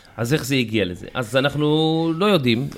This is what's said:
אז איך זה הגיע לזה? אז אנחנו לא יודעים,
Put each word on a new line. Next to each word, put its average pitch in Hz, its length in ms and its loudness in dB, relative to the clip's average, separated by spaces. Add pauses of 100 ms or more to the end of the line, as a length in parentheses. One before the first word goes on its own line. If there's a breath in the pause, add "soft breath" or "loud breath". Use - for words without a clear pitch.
(160 loud breath)
אז 120 180 -2
איך 151 100 0
זה 131 100 -2
הגיע 110 300 0
לזה? 90 300 -8
אז 120 220 -2
אנחנו 156 800 2
לא 185 100 0
יודעים, 139 520 2